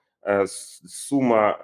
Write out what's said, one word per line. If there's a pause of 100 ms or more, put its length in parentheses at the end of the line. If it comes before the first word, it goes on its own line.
(280)
е,
с-,
сума,